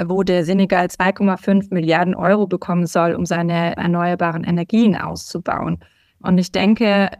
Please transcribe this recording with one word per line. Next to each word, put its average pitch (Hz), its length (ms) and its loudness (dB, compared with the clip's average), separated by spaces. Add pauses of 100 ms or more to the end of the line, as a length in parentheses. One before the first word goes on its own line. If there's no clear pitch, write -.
wo 185 220 0
der 180 220 0
Senegal 180 440 2
zwei 190 220 0
Komma 196 240 0
fünf 196 340 0
Milliarden 170 460 2
Euro 190 320 2
bekommen 180 400 -2
soll, 170 260 2
um 180 120 -4
seine 170 500 -2
erneuerbaren 175 720 -2
Energien 175 500 2
auszubauen. - 840 -6 (420)
Und 180 160 0
ich 180 140 0
denke, 202 580 2 (100)